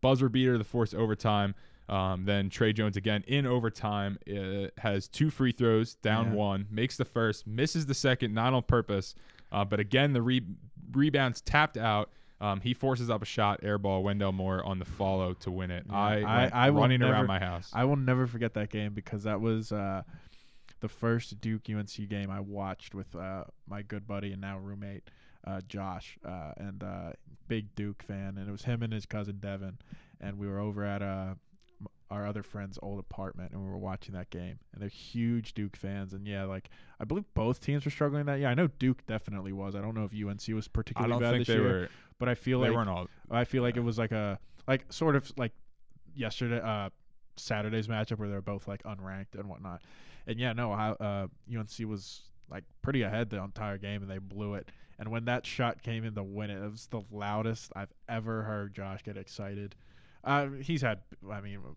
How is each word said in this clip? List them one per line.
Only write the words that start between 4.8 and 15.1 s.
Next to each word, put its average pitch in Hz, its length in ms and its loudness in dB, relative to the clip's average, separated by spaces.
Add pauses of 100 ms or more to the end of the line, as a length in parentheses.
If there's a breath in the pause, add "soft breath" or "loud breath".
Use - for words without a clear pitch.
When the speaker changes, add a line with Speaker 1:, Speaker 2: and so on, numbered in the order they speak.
Speaker 1:
two 151 220 2
free 127 240 2
throws, 113 420 6
down 113 360 4
Speaker 2:
Yeah. - 20 2
Speaker 1:
one, 101 380 2
makes 113 260 0
the 131 80 2
first, 113 420 0
misses 143 380 0
the 135 80 0
second, 123 400 4
not 117 200 4
on 123 100 4
purpose. 107 500 2 (380 loud breath)
Uh, 104 120 2
but 101 160 2
again, 131 320 6
the 123 120 4
re-, 127 180 4 (500)
rebound's 135 480 4
tapped 147 380 4
out. 107 320 4 (320 soft breath)
Um, 98 200 2
he 120 120 2
forces 123 360 2
up 110 120 2
a 107 40 -6
shot, 104 380 4
air 104 140 2
ball, 98 260 2
Wendell 101 280 2
Moore 95 340 0
on 95 140 -2
the 90 60 -4
follow 95 500 2